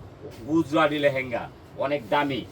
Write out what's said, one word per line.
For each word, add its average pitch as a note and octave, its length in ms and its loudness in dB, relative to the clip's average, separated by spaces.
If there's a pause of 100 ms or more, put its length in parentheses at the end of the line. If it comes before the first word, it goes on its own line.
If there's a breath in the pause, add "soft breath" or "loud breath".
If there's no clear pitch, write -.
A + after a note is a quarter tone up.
(480)
গুজরাটি D3+ 580 2
লেহেঙ্গা, C3 380 0 (420)
অনেক C#3+ 160 -2 (120)
দামি। C#3+ 280 2 (100)